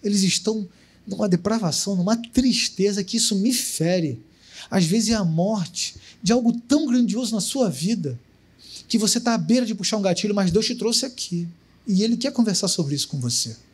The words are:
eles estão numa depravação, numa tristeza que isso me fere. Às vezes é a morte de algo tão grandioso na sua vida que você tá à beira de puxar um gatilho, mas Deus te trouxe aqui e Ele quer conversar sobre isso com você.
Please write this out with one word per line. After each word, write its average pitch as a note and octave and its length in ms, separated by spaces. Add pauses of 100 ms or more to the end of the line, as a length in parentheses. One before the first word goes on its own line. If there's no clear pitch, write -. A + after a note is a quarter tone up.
eles G3+ 200
estão G3+ 460 (380)
numa G3+ 220
depravação, G3 680
numa F#3+ 200
tristeza G#3 840
que G3 140
isso A3+ 180
me G3+ 180
fere. E3 720 (480)
Às F#3 140
vezes G#3+ 260
é A#3 40
a G#3 100
morte F3 720 (260)
de G3+ 100
algo A#3+ 200
tão D4+ 340
grandioso A#3+ 480
na G#3 60
sua A#3 300
vida D3 480 (680)
que A#3 120
você A3 220
tá A#3+ 140
à A3 40
beira A3+ 260
de G#3+ 100
puxar F#3 220
um G#3 60
gatilho, F#3+ 320
mas F#3+ 160
Deus A3 160
te B3 80
trouxe A#3+ 320
aqui E3+ 420 (380)
e G3 160
Ele A3+ 140
quer B3 160
conversar G#3+ 360
sobre D3 260
isso C#3 140
com C#3+ 100
você. A#2+ 380 (180)